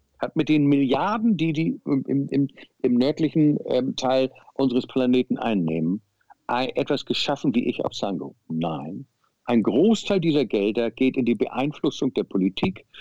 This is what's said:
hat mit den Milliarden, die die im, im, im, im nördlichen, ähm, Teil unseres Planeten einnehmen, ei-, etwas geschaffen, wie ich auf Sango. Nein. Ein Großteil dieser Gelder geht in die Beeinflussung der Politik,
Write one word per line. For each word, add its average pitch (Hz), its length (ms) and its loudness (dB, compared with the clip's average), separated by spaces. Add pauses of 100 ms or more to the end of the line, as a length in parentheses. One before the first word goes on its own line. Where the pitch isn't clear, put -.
(180)
hat - 180 -6
mit 156 140 0
den 151 160 4
Milliarden, 151 720 2
die 160 160 0
die 160 320 -2
im, 143 220 0
im, 143 220 -2
im, 139 180 0 (340)
im 123 140 2
nördlichen, 151 680 2
ähm, 127 300 -2
Teil 131 360 2 (240)
unseres 127 320 2
Planeten 127 500 2
einnehmen, 87 640 0 (460)
ei-, 123 260 -2
etwas 139 320 -2
geschaffen, - 480 -2
wie - 160 0
ich - 160 -4
auf - 80 -6
Sango. 135 400 -6 (140)
Nein. 151 580 -6 (400)
Ein 120 160 2
Großteil 196 580 2
dieser 151 260 0
Gelder 110 460 0
geht 131 240 0
in 127 100 -2
die 117 100 2
Beeinflussung 135 800 -4
der 104 80 0
Politik, 92 640 -2 (160)